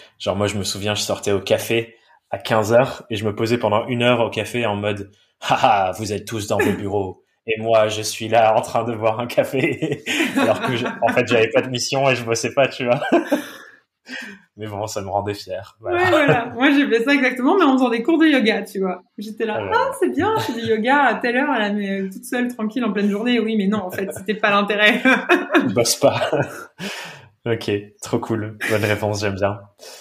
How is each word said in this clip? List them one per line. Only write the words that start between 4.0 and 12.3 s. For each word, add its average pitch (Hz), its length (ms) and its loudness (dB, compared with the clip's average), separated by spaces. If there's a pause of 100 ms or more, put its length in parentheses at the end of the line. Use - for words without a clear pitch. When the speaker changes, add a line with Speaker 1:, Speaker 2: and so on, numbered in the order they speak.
Speaker 1:
heure 120 180 4
au 107 100 2
café 113 360 -4
en 104 100 -2
mode, « 104 340 -4 (300)
Ah - 220 0
ah, 98 360 4
vous 104 140 -4
êtes 101 140 -6
tous 107 220 -6
dans 107 100 0
vos 107 140 2
bureaux. » 98 500 -4 (240)
Et 113 160 -2
moi, 110 260 4
je 107 140 -4
suis 110 260 -8
là 110 280 4
en 120 40 4
train 117 240 -2
de 120 100 -4
boire 110 260 0
un 120 60 -4
café, 139 760 -2 (160)
<laughs> 240 160 -2
alors 104 260 2
que 127 140 -2
je... 120 80 -2
en 117 240 -2
fait, 120 200 2
j'avais 113 220 4
pas 127 120 2
de 127 80 -8
mission 135 400 0
et 131 60 2
je 120 80 -6
bossais 113 280 -2